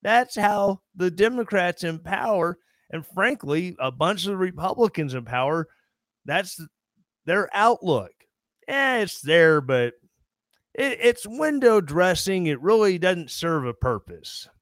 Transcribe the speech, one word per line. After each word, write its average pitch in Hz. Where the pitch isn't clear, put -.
That's 233
how 202
the 180
Democrats 196
in 165
power, 180
and 160
frankly, 180
a 131
bunch 170
of 202
the 196
Republicans 180
in 123
power, 135
that's 180
their 180
outlook. 190
Eh, 262
it's -
there, 160
but 127
it, 269
it's 233
window 254
dressing. 180
It 143
really 196
doesn't 175
serve 160
a 120
purpose. 98